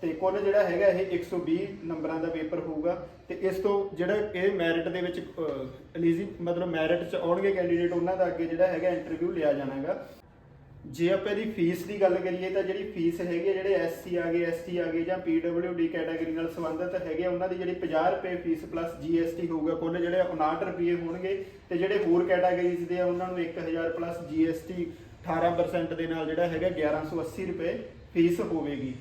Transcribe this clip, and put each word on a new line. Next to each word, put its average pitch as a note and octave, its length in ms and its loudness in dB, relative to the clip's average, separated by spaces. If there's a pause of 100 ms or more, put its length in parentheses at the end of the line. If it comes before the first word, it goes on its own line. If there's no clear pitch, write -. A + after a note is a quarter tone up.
ਤੇ F3 80 -2
ਕੁੱਲ F#3+ 340 0
ਜਿਹੜਾ G3+ 200 6
ਹੈਗਾ F3+ 240 4
ਇਹ F#3 200 4
ਇੱਕ F3 180 -2
ਸੌ F#3 140 -4
ਵੀਹ E3+ 300 0 (160)
ਨੰਬਰਾਂ D#3+ 360 -4
ਦਾ E3 80 -2
ਪੇਪਰ D#3+ 300 -4
ਹੋਊਗਾ। D#3+ 480 -2 (220)
ਤੇ F3 60 -6
ਇਸ F#3 220 0
ਤੋਂ G3 400 0
ਜਿਹੜਾ F3+ 180 2 (200)
ਇਹ F#3 180 2
ਮੈਰਿਟ E3+ 360 2
ਦੇ F3 120 -2
ਵਿੱਚ, F3 200 -2
ਅਹ, - 220 -8 (540)
ਐਲੀਜੀ-, E3+ 300 2 (140)
ਮਤਲਬ F3 280 0
ਮੈਰਿਟ E3 420 2
'ਚ - 40 -6
ਆਉਣਗੇ F#3 380 2
ਕੈਂਡੀਡੇਟ, F3 400 2
ਉਹਨਾਂ F3 240 0
ਦਾ F#3 100 4
ਅੱਗੇ E3+ 180 0
ਜਿਹੜਾ E3 220 2
ਹੈਗਾ B2 220 2
ਇੰਟਰਵਿਊ E3 420 -2
ਲਿਆ D#3 220 2
ਜਾਣਾ C3+ 300 -2
ਗਾ। F3+ 260 -4 (760)
ਜੇ E3+ 260 0
ਆਪਾਂ G3 200 0
ਇਹਦੀ A3 180 -2
ਫੀਸ F3 340 0
ਦੀ G3+ 160 -4
ਗੱਲ F#3 140 6
ਕਰੀਏ F3+ 360 0
ਤਾਂ F#3+ 120 2
ਜਿਹੜੀ G3 300 -4
ਫੀਸ E3+ 280 0
ਹੈਗੀ F3 280 0
ਆ, F#3+ 40 4
ਜਿਹੜੇ F#3+ 220 2
ਐਸ E3 300 0
ਸੀ F3 120 -2
ਆ E3+ 160 0
ਗਏ, E3+ 120 4
ਐਸ E3 100 0
ਟੀ F3 240 -4
ਆ - 60 2
ਗਏ E3 180 0
ਜਾਂ F#3 160 0
ਪੀ E3 220 2
ਡਬਲਯੂ E3+ 320 0
ਡੀ E3 160 2
ਕੈਟਾਗਰੀ E3 440 -2
ਨਾਲ E3 180 -2
ਸੰਬੰਧਿਤ F3 520 -4
ਹੈਗੇ D#3+ 220 -2
ਆ, F3+ 60 2
ਉਹਨਾਂ F3+ 180 0
ਦੀ F3+ 60 -2
ਜਿਹੜੀ F3+ 200 -2
ਪੰਜਾਹ E3 360 2
ਰੁਪਏ F#3 260 -2
ਫੀਸ E3 280 -2
ਪਲੱਸ E3 360 -6
ਜੀ E3 240 2
ਐਸ E3 80 -2
ਟੀ E3+ 160 -4
ਹੋਊਗਾ, D#3+ 260 0
ਕੁੱਲ E3 260 -2
ਜਿਹੜੇ F3 200 2
ਉਨਾਹਠ D#3+ 420 0
ਰੁਪਏ F3 320 0
ਹੋਣਗੇ F3+ 500 -4 (240)
ਤੇ F3 100 -2
ਜਿਹੜੇ G3+ 280 2
ਹੋਰ F3 200 4
ਕੈਟਾਗਰੀਜ਼ F3 640 2
ਦੇ F3 120 0
ਆ F3+ 60 2
ਉਹਨਾਂ F3+ 220 0
ਨੂੰ F3+ 120 -4
ਇੱਕ E3 180 -4
ਹਜ਼ਾਰ E3 320 -2
ਪਲੱਸ E3+ 380 -6
ਜੀ D#3+ 200 4
ਐਸ D#3+ 100 -2
ਟੀ F3 340 -6 (300)
ਅਠਾਰਾਂ E3+ 340 2
ਪਰਸੈਂਟ E3+ 380 0
ਦੇ D#3+ 120 -4
ਨਾਲ D#3+ 200 -2
ਜਿਹੜਾ E3 200 0
ਹੈਗਾ E3 220 0
ਗਿਆਰਾਂ D3+ 360 0
ਸੌ D#3+ 160 -4
ਅੱਸੀ E3 260 -6
ਰੁਪਏ E3 320 -4 (360)
ਫੀਸ E3+ 260 6
ਹੋਵੇਗੀ। C#3+ 600 -2